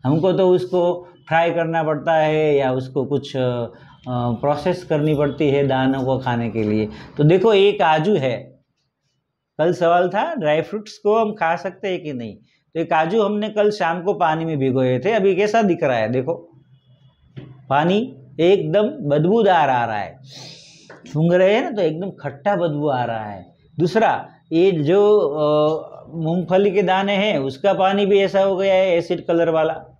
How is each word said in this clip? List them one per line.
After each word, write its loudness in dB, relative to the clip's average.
हमको 2
तो 2
उसको 0
फ्राई 2
करना -2
पड़ता -2
है 2
या 0
उसको -4
कुछ, -6
अ, -2
प्रोसेस -2
करनी 0
पड़ती 0
है 0
दानों 0
को 0
खाने -4
के -4
लिए। 0
तो 0
देखो, 4
ये 6
काजू 2
है, -4
कल 0
सवाल 2
था -4
ड्राई 0
फ्रूट्स -10
को 2
हम 0
खा -2
सकते -10
हैं -6
कि -10
नहीं। -10
तो -4
ये -2
काजू 2
हमने -2
कल 2
शाम -4
को -2
पानी 0
में -2
भिगोए 0
थे, -2
अभी 2
कैसा 0
दिख 0
रहा 0
है 0
देखो, -4
पानी 0
एकदम 2
बदबूदार 2
आ 0
रहा -4
है, -10
सूंघ 2
रहे 4
हैं 0
ना, -6
तो -4
एकदम -4
खट्टा -6
बदबू -2
आ -2
रहा -8
है। -14
दूसरा, 0
ये 4
जो, 4
अ, 0
मूंगफली 0
के 0
दाने 0
हैं, 0
उसका -2
पानी 2
भी 4
ऐसा 2
हो 0
गया 0
है, 2
acid -4
color 2
वाला। 0